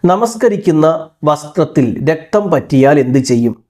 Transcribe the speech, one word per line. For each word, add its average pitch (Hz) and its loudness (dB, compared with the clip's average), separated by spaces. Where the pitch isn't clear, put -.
നമസ്കരിക്കുന്ന 185 0
വസ്ത്രത്തിൽ 147 -2
രക്തം 190 -2
പറ്റിയാൽ 139 2
എന്ത് 127 0
ചെയ്യും? 117 0